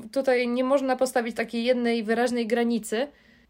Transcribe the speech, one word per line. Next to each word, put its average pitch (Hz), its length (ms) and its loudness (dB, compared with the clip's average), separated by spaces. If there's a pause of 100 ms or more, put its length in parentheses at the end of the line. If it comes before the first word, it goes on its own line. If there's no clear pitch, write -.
(120)
tutaj 254 360 2
nie 247 160 0
można 262 320 2
postawić 254 400 0
takiej 233 280 -4
jednej 240 380 2
wyraźnej 233 440 0
granicy, 233 640 -2 (420)